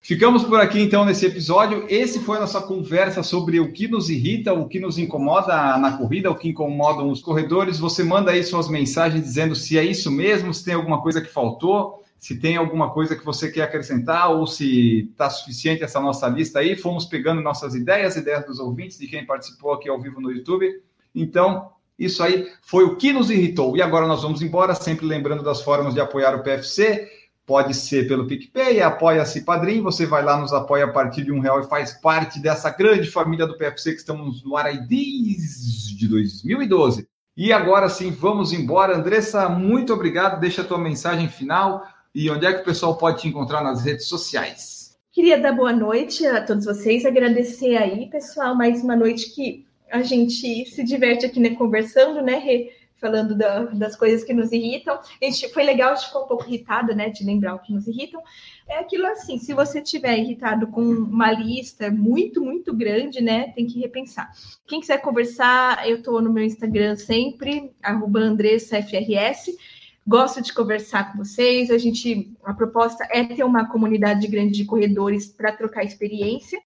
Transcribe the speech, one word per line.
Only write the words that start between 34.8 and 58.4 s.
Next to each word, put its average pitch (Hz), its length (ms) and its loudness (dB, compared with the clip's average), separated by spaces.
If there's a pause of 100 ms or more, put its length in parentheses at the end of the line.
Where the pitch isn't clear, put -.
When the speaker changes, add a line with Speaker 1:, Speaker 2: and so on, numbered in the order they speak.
Speaker 1:
desde 160 1200 -2
dois 107 380 0
mil 226 180 -2
e 240 60 -2
doze. 147 400 2 (280)
E 196 160 0
agora 190 360 4
sim, 185 240 -4
vamos 175 400 -2
embora. 175 440 2
Andressa, 196 520 0
muito 208 440 0
obrigado. 180 460 0
Deixa 180 240 -2
a - 20 -4
tua 180 140 -2
mensagem 165 500 -2
final 185 560 -2 (300)
e 151 160 0
onde 151 160 0
é 190 60 4
que 185 80 -2
o - 40 -12
pessoal 165 320 0
pode 165 260 0
te 165 40 -6
encontrar 147 380 -2
nas 123 200 -2
redes 147 220 -4
sociais? - 880 -8 (140)
Speaker 2:
Queria 339 300 6
dar 269 120 2
boa 240 200 2
noite 233 520 0
a 240 200 2
todos 208 200 -2
vocês, 220 400 0
agradecer 247 720 2
aí, 208 340 0
pessoal, 277 440 -4
mais 240 260 2
uma 240 140 0
noite 233 400 2
que 269 320 -8 (240)
a 247 120 0
gente 240 640 0
se - 180 -8
diverte 240 420 2
aqui, 247 140 -2
né, 233 100 6
conversando, 240 720 2
né, 254 160 0
Rê? 254 400 -2 (220)
Falando 220 340 0
da, 208 300 0
das 214 320 -4
coisas 226 260 2
que 254 120 -4
nos 226 180 0
irritam. 247 440 -2
A - 280 -8
gente, 269 300 -4
foi 285 100 4
legal, 262 280 4
a - 20 0
gente - 140 -6
ficou 269 160 -4
um 262 40 -12
pouco 233 180 -4
irritado, 233 480 -4
né, 208 140 -2
de 214 160 -8
lembrar 202 300 0
o 185 40 -10
que 196 140 -10
nos 202 140 -4
irritam. 269 340 -10 (480)